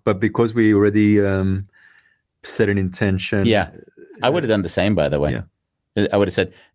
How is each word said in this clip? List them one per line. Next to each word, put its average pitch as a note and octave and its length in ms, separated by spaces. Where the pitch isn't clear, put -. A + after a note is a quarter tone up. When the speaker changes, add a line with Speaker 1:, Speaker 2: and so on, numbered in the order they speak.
Speaker 1:
but G2+ 140
because A2 340
we A2 200
already, G#2 520
um, F#2+ 420
set - 260
an G2+ 80
intention. F#2+ 680
Speaker 2:
Yeah. G2+ 260
I B2 60
would E3 140
have A#2+ 60
done G#2 120
the E2+ 80
same, G2 260
by D2+ 140
the C#2+ 100
way. D2 120
Speaker 1:
Yeah. - 840
Speaker 2:
I G2+ 40
would G2+ 100
have F2+ 80
said, F#2 180